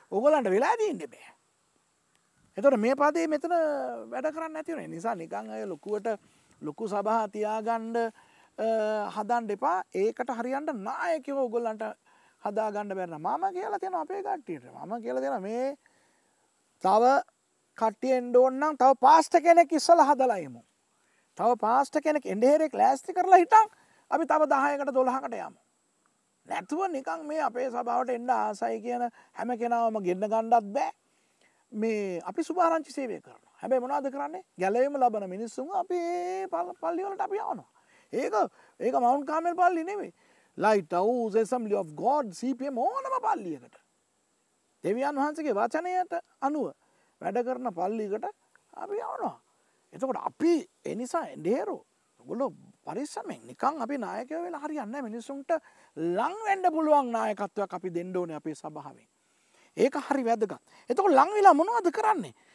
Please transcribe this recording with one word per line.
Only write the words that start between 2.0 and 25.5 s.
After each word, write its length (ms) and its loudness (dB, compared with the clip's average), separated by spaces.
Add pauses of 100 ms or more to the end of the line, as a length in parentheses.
එතකොට 240 4
මේ 160 2
පදේ 320 2
මෙතන 260 -2 (540)
වැඩ 240 -4
කරන්නේ 220 -8
නැති 220 -8
වෙන 140 -10
නිසා 240 -4
නිකන් 360 -10
අය 160 -8
ලොකුවට 420 -6 (540)
ලොකු 260 -8
සභා 400 0
තියාගන්න, 680 -4
අ, 680 -6 (440)
හදන්න 400 -2
එපා. 280 -2 (120)
ඒකට 400 -2
හරියන්න 420 -4 (100)
නායකයෝ 600 -4
ඔයගොල්ලන්ට 420 -4 (580)
හදාගන්න 520 -4
බැරි 180 -6
නම් 140 -8
මම 260 -2
කියලා 260 -6
තියෙනවා 240 -4
අපේ 200 -8
කට්ටියට. 420 -8
මම 280 -14 (100)
කියලා 180 -4
තියෙනවා 200 -4
මේ 360 -4 (1080)
තව 200 6 (760)
කට්ටිය 340 0
එන්න 240 0
ඕන 200 6
නම් 200 -2
තව 240 6
පාස්ටර් 400 8
කෙනෙක් 320 6
ඉස්සලා 360 8
හදලා 320 4
එමු. 240 -12 (760)
තව 220 4
පාස්ටර් 400 2
කෙනෙක් 260 0
එන්න 160 -2
හේරෙක් 320 6
ලෑස්ති 380 2
කරලා 240 6
හිටන් 320 8 (420)
අපි 160 0
තව 220 2
දහයකට 460 0
දොළහකට 400 0
යමු. 260 -10 (840)